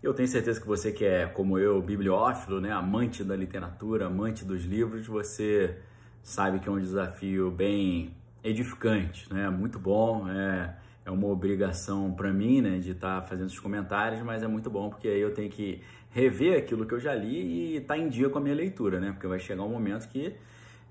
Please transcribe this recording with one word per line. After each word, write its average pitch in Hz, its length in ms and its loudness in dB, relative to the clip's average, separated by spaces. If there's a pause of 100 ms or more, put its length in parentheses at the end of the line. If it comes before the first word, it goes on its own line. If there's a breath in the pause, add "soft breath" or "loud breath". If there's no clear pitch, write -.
Eu 139 100 2
tenho 127 160 2
certeza 120 320 2
que - 60 -12
você 104 260 0
que 104 140 2
é, 92 180 6
como 95 340 2
eu, 98 220 6
bibliófilo, 98 800 2
né, 101 120 -2
amante 104 520 0
da 98 100 -2
literatura, 95 680 -2
amante 104 400 -2
dos 92 200 -4
livros, 110 420 -2
você 104 720 0 (440 loud breath)
sabe 95 360 0
que 92 100 -4
é - 20 -2
um 98 80 0
desafio 95 720 0
bem 92 640 0 (300)
edificante, 110 880 0
né? 98 160 0
Muito 95 300 -2
bom, 104 500 2
é, 95 480 -2 (280 loud breath)
é 95 60 -8
uma 95 160 2
obrigação 98 880 0
pra 98 200 -2
mim, 113 280 4
né, 95 180 2
de 90 160 -4
tá 92 280 -4
fazendo 92 240 -6
esses 92 120 -8
comentários, 104 640 -2
mas 113 180 -4
é 113 60 -2
muito 110 240 -2
bom 101 180 -2
porque 107 200 -6
aí 101 120 2
eu 104 140 0
tenho 104 160 -6
que 98 320 -6 (280 loud breath)
rever 131 460 6
aquilo 110 300 0
que 113 80 -2
eu 123 60 -2
já 143 120 -2
li 165 640 -2
e 147 60 -2
tá 147 180 -2
em 160 100 0
dia 131 220 2
com 139 80 -2
a - 20 0
minha 143 140 0
leitura, 123 460 0
né? 98 100 -2
Porque 95 160 -8
vai 92 140 -2
chegar 95 240 -6
um 104 40 -4
momento 113 400 -2
que, 156 280 -4 (540 loud breath)